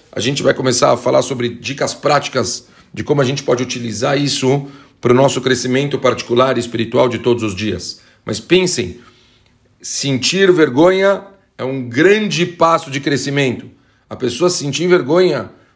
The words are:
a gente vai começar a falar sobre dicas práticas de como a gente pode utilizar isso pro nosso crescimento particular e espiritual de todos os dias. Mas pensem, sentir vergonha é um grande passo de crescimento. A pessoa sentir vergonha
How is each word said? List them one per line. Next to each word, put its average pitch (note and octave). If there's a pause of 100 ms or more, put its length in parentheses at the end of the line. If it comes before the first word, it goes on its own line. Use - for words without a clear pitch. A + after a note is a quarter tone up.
(120)
a -
gente C#3+
vai C3+
começar C3
a A#2+
falar B2+
sobre B2
dicas C3+
práticas C#3+ (260)
de G#2
como D3
a C#3
gente C#3+
pode B2+
utilizar A#2+
isso C#3 (320)
pro B2
nosso C3
crescimento B2+
particular B2
e A#2+
espiritual A#2+
de B2+
todos A#2+
os G#2+
dias. F#2+ (240)
Mas G#2+
pensem, E3+ (840)
sentir D3
vergonha F3+ (340)
é A#2
um C3
grande E3+
passo E3
de C#3
crescimento. C#3 (400)
A G#2+
pessoa -
sentir C#3+
vergonha D#3 (260)